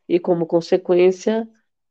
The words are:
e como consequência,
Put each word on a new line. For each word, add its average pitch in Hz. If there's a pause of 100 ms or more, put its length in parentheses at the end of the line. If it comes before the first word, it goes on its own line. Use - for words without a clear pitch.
e 175
como 175
consequência, 185 (420)